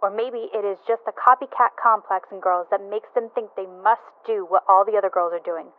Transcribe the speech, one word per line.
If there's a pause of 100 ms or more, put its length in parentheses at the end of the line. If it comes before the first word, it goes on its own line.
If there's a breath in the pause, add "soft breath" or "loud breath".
Or
maybe
it
is (100)
just
the
copycat
complex
in
girls
that
makes
them
think
they
must (240)
do
what
all
the
other
girls
are
doing. (120)